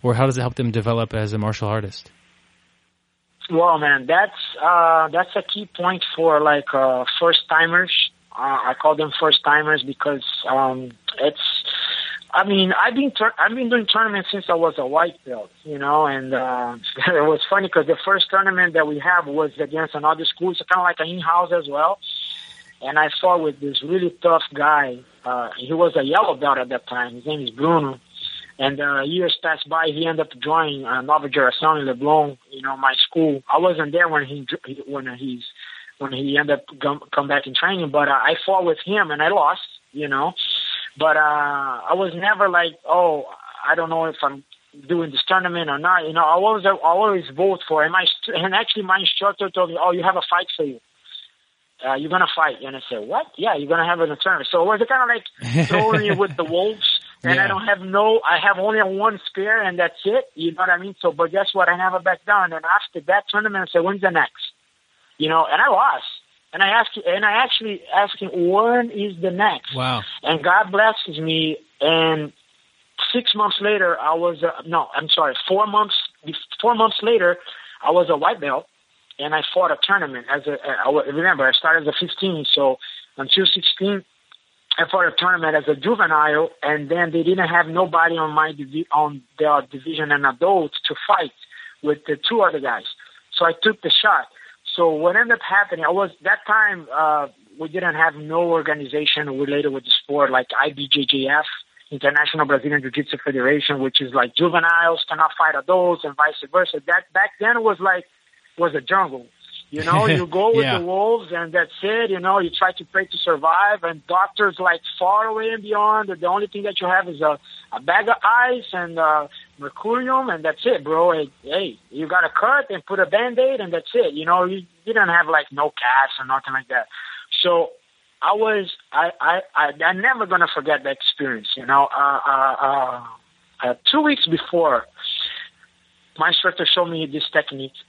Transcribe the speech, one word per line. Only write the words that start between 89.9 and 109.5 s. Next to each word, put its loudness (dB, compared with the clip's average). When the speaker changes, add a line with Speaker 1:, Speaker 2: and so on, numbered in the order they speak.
Speaker 2:
an 2
adult, 2
to -4
fight 0
with -2
the -4
two 0
other 2
guys. -6
So 0
I 2
took 0
the -4
shot. 2
So 4
what 2
ended 4
up -2
happening, 0
I 2
was, 0
that 0
time, 2
uh, 2
we -8
didn't -4
have 2
no -4
organization -2
related -2
with -8
the 0
sport, 0
like 0
I 2
B -10
J 0
J -2
F, 2
International 0
Brazilian 0
Jiu-Jitsu -6
Federation, 0
which -2
is -8
like 0
juveniles 2
cannot 0
fight 2
adults 0
and -8
vice 0
versa. 0
That -2
back 0
then 0
was 2
like, 0
was 0
a -2
jungle. -2